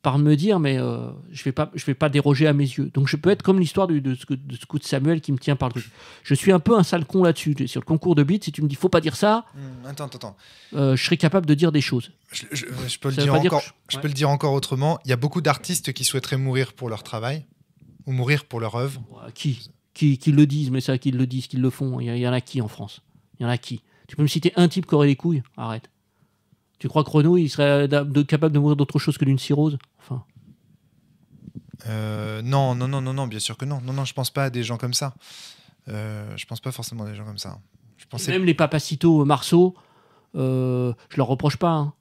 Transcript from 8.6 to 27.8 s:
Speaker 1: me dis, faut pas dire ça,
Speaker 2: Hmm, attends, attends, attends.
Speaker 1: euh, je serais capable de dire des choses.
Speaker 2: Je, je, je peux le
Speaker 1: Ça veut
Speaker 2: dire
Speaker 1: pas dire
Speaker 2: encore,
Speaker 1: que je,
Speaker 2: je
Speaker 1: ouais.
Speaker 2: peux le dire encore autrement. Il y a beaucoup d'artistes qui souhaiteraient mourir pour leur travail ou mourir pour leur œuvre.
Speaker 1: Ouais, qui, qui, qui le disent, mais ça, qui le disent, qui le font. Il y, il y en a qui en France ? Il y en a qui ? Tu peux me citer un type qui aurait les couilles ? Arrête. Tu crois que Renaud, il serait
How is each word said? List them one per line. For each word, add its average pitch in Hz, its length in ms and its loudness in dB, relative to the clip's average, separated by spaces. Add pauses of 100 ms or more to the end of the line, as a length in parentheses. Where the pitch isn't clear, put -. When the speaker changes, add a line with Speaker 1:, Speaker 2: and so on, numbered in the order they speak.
Speaker 1:
me 151 60 2
dis, 139 80 -2
faut 185 120 0
pas 175 120 4
dire 156 160 -4
ça, 214 280 2 (120)
Speaker 2:
Hmm, 127 320 -16
attends, 143 160 -10
attends, 127 140 -12
attends. 107 180 -14 (380)
Speaker 1:
euh, 139 200 4
je 127 100 0
serais 175 120 2
capable 170 300 2
de 147 80 6
dire 160 180 2
des 151 80 4
choses. 123 320 -4 (180)
Speaker 2:
Je, - 220 -12
je, 147 140 -8 (200)
je - 140 -8
peux 139 80 -4
le 135 80 -2
Speaker 1:
Ça 143 60 0
veut 143 40 2
Speaker 2:
dire 139 60 4
Speaker 1:
pas 135 80 6
dire 180 120 2
Speaker 2:
encore, 147 100 2
Speaker 1:
que - 40 -12
je, - 60 -20 (180)
Speaker 2:
je 131 60 -6
Speaker 1:
ouais. 135 60 -10
Speaker 2:
peux 151 60 -4
le 143 60 -4
dire 139 160 0
encore 143 220 0
autrement. 139 520 -2
Il 131 40 -10
y 131 40 2
a 123 40 2
beaucoup 147 240 -2
d'artistes 147 520 -2
qui 131 120 -8
souhaiteraient 135 340 -2
mourir 131 360 -2
pour 123 140 -10
leur 110 140 -8
travail 123 420 -8 (640)
ou 135 60 -6
mourir 131 320 0
pour 117 160 -8
leur 110 160 -6
œuvre. 127 340 -6
Speaker 1:
Ouais, 113 240 -20
qui, - 340 -6 (260)
qui, 143 220 2
qui 156 140 0
le 147 160 8
disent, 139 240 -2
mais 131 100 -2
ça, 131 160 -2
qui 135 140 -2
le 127 160 0
disent, 127 220 -6
qui - 80 -8
le 127 140 2
font. 127 280 -6
Il 120 80 -6
y, 117 40 -6
il 120 100 -4
y 123 80 0
en 123 40 0
a 127 80 0
qui - 220 -6
en 107 60 -4
France ? - 340 -16 (380)
Il - 20 -6
y 120 40 -4
en 120 40 -2
a 123 80 0
qui ? - 240 -12 (240)
Tu - 80 -20
peux 151 80 0
me 147 60 4
citer 165 260 0
un 175 140 6
type 180 180 -2
qui - 80 0
aurait 147 140 6
les 139 80 4
couilles ? 165 260 -2 (140)
Arrête. 113 340 -8 (880)
Tu - 80 -8
crois 151 160 0
que - 80 -2
Renaud, 156 260 4
il 165 120 2
serait 143 400 2